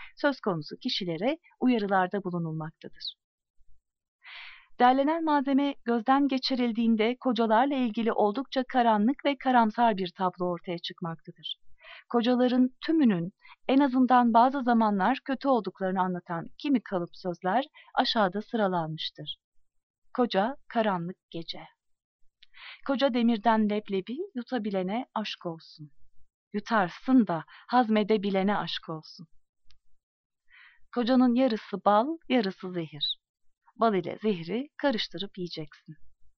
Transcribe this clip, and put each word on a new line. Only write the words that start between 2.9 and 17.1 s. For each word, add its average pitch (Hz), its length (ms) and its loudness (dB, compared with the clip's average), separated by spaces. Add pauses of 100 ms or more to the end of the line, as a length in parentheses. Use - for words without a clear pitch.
Derlenen 277 440 4
malzeme 277 520 2 (100)
gözden 262 420 2
geçirildiğinde 240 920 0
kocalarla 233 560 2
ilgili 233 380 0
oldukça 247 500 0
karanlık 233 640 2
ve 277 120 0
karamsar 233 600 2
bir 185 200 -4
tablo 185 280 -2
ortaya 175 320 -6
çıkmaktadır. - 840 -12 (500)
Kocaların 247 600 2 (160)
tümünün 214 480 2 (340)
en 269 120 4
azından 247 540 4
bazı 254 300 4
zamanlar 226 640 2
kötü - 220 -4
olduklarını 196 540 0
anlatan 175 460 -4 (100)
kimi 277 240 0
kalıp 175 320 -4